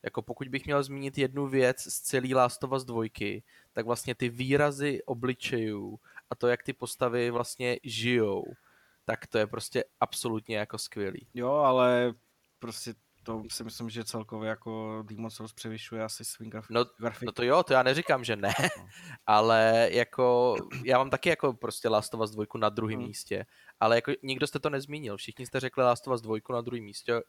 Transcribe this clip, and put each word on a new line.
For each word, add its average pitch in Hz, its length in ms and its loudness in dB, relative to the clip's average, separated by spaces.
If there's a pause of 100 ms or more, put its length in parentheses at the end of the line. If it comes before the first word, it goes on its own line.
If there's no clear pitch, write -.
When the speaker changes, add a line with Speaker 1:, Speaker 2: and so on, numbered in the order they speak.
Speaker 1:
Jako 120 180 -6
pokud 135 260 -12
bych 131 180 -8
měl 143 180 0
zmínit 139 340 -8
jednu 139 300 0
věc 131 340 2
z - 200 -8
celý 127 340 -2
Last 123 280 4
of 131 80 -4
Us 135 140 -2
dvojky, 110 580 -4 (300)
tak 113 120 -4
vlastně 117 300 -2
ty 123 140 -2
výrazy 139 760 0
obličejů 110 920 -4 (300)
a 123 60 -6
to, 120 120 0
jak 120 160 2
ty 135 100 -6
postavy 120 580 -2
vlastně 120 520 -4
žijou, 110 600 0 (640)
tak - 220 -4
to - 100 -2
je 107 100 2
prostě 110 360 -4 (160)
absolutně 113 580 -4
jako 107 200 -6
skvělý. - 560 -8
Speaker 2:
Jo, 123 180 -4
ale 127 640 4 (460)
prostě 113 340 -12 (300)
to 110 280 -6
si - 120 -10
myslím, 113 260 -10
že 113 140 -8
celkově 110 460 -6
jako 110 600 -8
Demon's 110 260 -10
Souls 110 180 -14
převyšuje 110 500 -8
asi 110 220 -8
svým - 240 -12
graf-, 107 200 -12
Speaker 1:
No, 117 160 2 (140)
Speaker 2:
grafikou. 117 260 -6
Speaker 1:
no 113 60 -4
to 120 120 -2
jo, 147 200 6
to 143 100 2
já 131 100 8
neříkám, 131 400 2
že 113 120 0
ne, 101 180 0
<laughs> 180 240 0
Speaker 2:
No. - 100 -18 (400)
Speaker 1:
ale 113 640 8
jako 123 640 4 (300)
já 127 120 6
mám 135 120 4
taky 143 200 2
jako 147 240 2
prostě 113 360 -4
Last 107 240 2
of 117 60 -8
Us 107 120 0
dvojku 107 260 -6
na 110 120 2
druhém 110 300 -4
Speaker 2:
Hmm. 113 80 -8
Speaker 1:
místě, 101 380 -8 (340)
ale 113 160 6
jako 117 160 0 (120)
nikdo 135 240 -2
jste - 120 -6
to 151 100 -2
nezmínil, 139 480 -8
všichni - 280 -12
jste 131 140 -4
řekli 127 240 0
Last 120 240 4
of 131 60 0
Us 117 80 -2
dvojku 110 320 -4
na 120 80 -2
druhém 117 220 -6
místě 104 300 -4 (160)